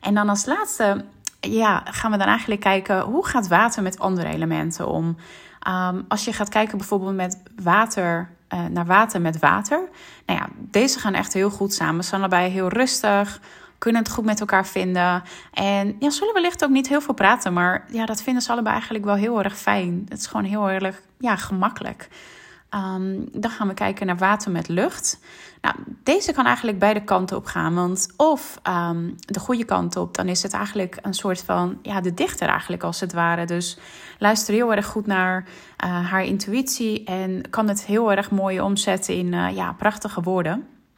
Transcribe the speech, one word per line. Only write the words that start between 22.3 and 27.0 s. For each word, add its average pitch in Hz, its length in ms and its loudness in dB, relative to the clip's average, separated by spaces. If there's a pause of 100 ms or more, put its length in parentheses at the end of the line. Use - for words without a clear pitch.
Ehm, 190 520 -4 (120)
dan 220 180 -4
gaan 220 180 -2
we 190 60 -2
kijken 196 320 -4
naar 180 100 0
water 196 340 0
met 170 180 -2
lucht. 196 520 -2 (400)
Nou, - 140 -2 (280)
deze 339 300 2
kan 262 140 2
eigenlijk 240 320 2
beide 208 260 4